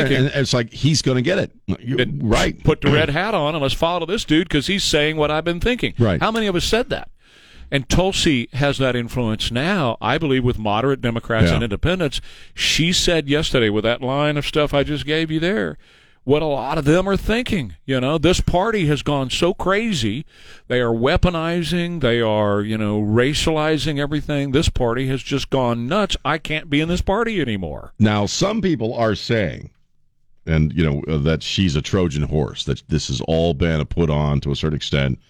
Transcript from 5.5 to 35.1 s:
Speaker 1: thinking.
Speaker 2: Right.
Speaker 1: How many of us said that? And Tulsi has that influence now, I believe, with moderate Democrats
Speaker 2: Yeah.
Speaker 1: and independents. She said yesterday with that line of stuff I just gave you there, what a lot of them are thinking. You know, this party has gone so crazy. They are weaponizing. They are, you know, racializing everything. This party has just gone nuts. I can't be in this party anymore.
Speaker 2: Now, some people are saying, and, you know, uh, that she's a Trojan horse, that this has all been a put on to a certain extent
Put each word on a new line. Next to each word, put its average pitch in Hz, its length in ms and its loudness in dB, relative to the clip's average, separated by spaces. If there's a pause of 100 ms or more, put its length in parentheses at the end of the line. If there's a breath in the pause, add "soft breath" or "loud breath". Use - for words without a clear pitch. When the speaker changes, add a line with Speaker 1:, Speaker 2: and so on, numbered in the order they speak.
Speaker 1:
thinking. 226 360 -2
Speaker 2:
Right. 117 240 2
Speaker 1:
How 185 80 2
many 220 160 0
of 196 100 0
us 165 100 0
said - 260 0
that? - 180 -6 (640 soft breath)
And 139 180 -2
Tulsi 170 640 2
has 139 240 0
that 131 180 0
influence 117 540 -2
now, 139 500 -2
I 131 200 0
believe, 135 240 0
with 120 160 0
moderate 113 420 0
Democrats 113 460 0
Speaker 2:
Yeah. 82 80 4
Speaker 1:
and 76 80 0
independents. 147 580 -2 (320 loud breath)
She - 400 2
said 165 340 2
yesterday 143 440 2
with 104 140 0
that 120 180 0
line 147 340 0
of 143 80 -4
stuff 147 260 0
I 139 120 2
just 135 240 -4
gave 156 240 -2
you 156 80 -2
there, 180 400 -2 (460 soft breath)
what 143 160 2
a 160 40 -2
lot 139 320 -2
of 151 80 -2
them 180 240 4
are 196 80 2
thinking. 208 560 -2 (120)
You 135 140 0
know, 135 180 0
this 165 220 4
party 202 460 2
has 147 160 2
gone 135 280 -2
so 175 240 0
crazy. 180 680 -2 (460 loud breath)
They 123 100 2
are 117 140 2
weaponizing. 170 1080 0
They 120 220 2
are, 104 400 2
you 110 160 -4
know, 107 240 0
racializing 147 1000 0
everything. 143 520 -2
This 151 180 2
party 123 380 0
has 131 140 -2
just - 280 -4
gone 117 360 0
nuts. 190 380 -2
I 147 140 0
can't 156 320 -6
be 143 100 2
in 160 80 0
this 175 140 0
party 214 400 0
anymore. 92 580 -6
Speaker 2:
Now, 107 260 4
some 202 360 0
people 127 320 0
are 113 220 0
saying, 104 560 -2 (720)
and, 78 280 2
you 82 120 2
know, 71 180 0 (100)
uh, 80 40 2
that 78 260 0
she's 90 320 0
a 76 60 2
Trojan 78 420 0
horse, 71 420 -2
that 67 220 -4
this 78 200 -2
has 65 140 -4
all 82 320 2
been 80 280 0
a 73 40 -2
put 82 240 0
on 73 320 0
to 71 100 -4
a 69 40 -2
certain 76 220 -2
extent 67 420 -2 (100)